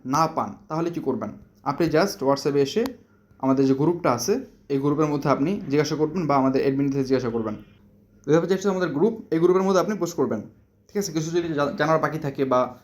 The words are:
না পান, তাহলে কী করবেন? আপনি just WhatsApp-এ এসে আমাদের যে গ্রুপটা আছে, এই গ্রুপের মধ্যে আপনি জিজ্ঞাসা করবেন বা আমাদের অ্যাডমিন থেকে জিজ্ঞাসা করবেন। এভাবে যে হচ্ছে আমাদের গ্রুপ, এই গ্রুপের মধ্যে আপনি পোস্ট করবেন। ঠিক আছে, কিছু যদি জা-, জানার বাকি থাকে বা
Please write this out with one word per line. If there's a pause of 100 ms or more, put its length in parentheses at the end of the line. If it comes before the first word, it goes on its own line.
না
পান, (140)
তাহলে
কী
করবেন? (320)
আপনি
just (100)
WhatsApp-এ
এসে (560)
আমাদের
যে
গ্রুপটা
আছে, (300)
এই
গ্রুপের
মধ্যে
আপনি
জিজ্ঞাসা
করবেন
বা
আমাদের
অ্যাডমিন
থেকে
জিজ্ঞাসা
করবেন। (720)
এভাবে
যে
হচ্ছে
আমাদের
গ্রুপ,
এই
গ্রুপের
মধ্যে
আপনি
পোস্ট
করবেন। (460)
ঠিক
আছে,
কিছু
যদি
জা-,
জানার
বাকি
থাকে
বা